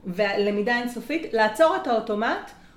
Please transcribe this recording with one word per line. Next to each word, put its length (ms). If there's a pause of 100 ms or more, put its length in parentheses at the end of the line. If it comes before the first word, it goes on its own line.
והלמידה 720
אינסופית, 540
לעצור 440
את 100
האוטומט, 640 (260)